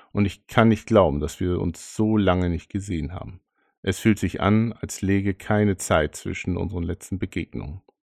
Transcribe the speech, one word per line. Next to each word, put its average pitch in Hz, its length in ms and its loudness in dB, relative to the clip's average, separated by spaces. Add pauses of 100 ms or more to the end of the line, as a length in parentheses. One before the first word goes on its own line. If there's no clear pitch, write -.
(120)
und 104 140 2
ich - 200 -10
kann 113 220 4
nicht 110 180 2
glauben, 82 340 4
dass 76 180 -6
wir 90 220 -2
uns - 340 -6
so 110 220 2
lange 90 340 2
nicht 82 180 -6
gesehen 87 440 -6
haben. - 280 -12 (420)
Es - 180 -2
fühlt 107 180 4
sich - 220 -4
an, 107 320 2
als - 300 -10
läge 98 320 2
keine 104 420 0
Zeit 78 400 0
zwischen 92 400 -6
unseren 92 260 -6
letzten 87 360 -6
Begegnungen. 90 640 -8 (340)